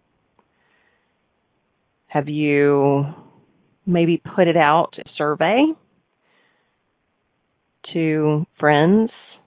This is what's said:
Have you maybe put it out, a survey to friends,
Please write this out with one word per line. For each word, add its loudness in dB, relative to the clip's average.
Have -4
you 0
maybe 0
put -2
it 0
out, 2
a -20
survey 0
to -2
friends, 2